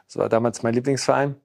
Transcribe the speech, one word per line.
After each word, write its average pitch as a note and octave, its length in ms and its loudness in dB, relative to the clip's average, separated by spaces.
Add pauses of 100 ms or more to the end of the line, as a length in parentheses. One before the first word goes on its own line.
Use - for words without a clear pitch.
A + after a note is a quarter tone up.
Das - 100 -20
war A2 120 0
damals A2+ 340 0
mein A#2 100 0
Lieblingsverein. C3+ 720 0